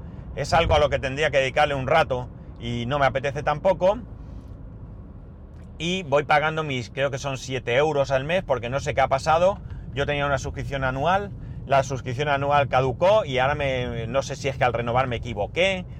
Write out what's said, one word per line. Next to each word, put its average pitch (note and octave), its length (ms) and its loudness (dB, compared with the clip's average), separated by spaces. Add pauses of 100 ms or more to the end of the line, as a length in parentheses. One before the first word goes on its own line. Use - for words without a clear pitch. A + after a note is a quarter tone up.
(340)
es C#3+ 180 -4
algo E3 220 6
a D3+ 40 6
lo D3 120 4
que C3+ 80 2
tendría C#3 320 0
que C#3 80 2
dedicarle C#3+ 360 4
un C3 120 -2
rato C3 420 2 (300)
y A#2+ 280 -4
no C#3+ 120 0
me C#3 80 6
apetece C3 360 0
tampoco, F3 560 2 (1800)
y F3+ 260 0
voy C#3+ 200 4
pagando D#3 400 2
mis, C3 260 -4
creo C3+ 200 -2
que C3 80 -4
son C#3 180 -4
siete B2 400 -2
euros C#3+ 340 2
al C3+ 140 2
mes, F3+ 180 0
porque A#2+ 280 -2
no C3+ 100 -2
sé C#3+ 140 -4
qué C3+ 80 4
ha C3 60 4
pasado. D#3+ 520 2 (320)
Yo C3+ 140 -2
tenía C#3+ 180 0
una C#3 140 2
suscripción C3+ 460 -6
anual, E3+ 480 0 (340)
la C3+ 160 4
suscripción B2+ 460 -4
anual C#3+ 400 2
caducó D3 580 4
y B2+ 120 -2
ahora C3+ 160 2
me, B2 520 -2
no C3 160 0
sé C3+ 140 -6
si C#3 120 -4
es C3 80 -4
que C#3 80 0
al A#2+ 80 4
renovar A#2 340 0
me B2 100 -2
equivoqué, D#3 680 -2 (160)